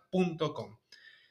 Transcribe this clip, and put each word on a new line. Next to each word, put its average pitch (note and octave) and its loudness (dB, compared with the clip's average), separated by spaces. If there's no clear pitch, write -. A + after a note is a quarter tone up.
punto D#3+ 2
com. A2 -10